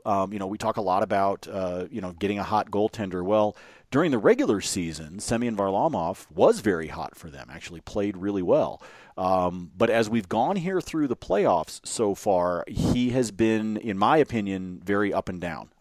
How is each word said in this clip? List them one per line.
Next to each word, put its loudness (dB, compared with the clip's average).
um, 0
you -6
know, -4
we -6
talk -2
a -4
lot 2
about, 0
uh, -4
you -8
know, -8
getting -2
a -2
hot 0
goaltender. -2
Well, 2
during 2
the 2
regular 4
season, -6
Semyon -2
Varlamov 0
was 6
very 0
hot -10
for -18
them, -16
actually -16
played -2
really -2
well. 2
Um, 0
but 4
as 2
we've -2
gone 0
here -2
through -2
the -2
playoffs 0
so 0
far, 2
he 0
has 0
been, 0
in -4
my 4
opinion, -2
very 0
up -2
and -8
down. -8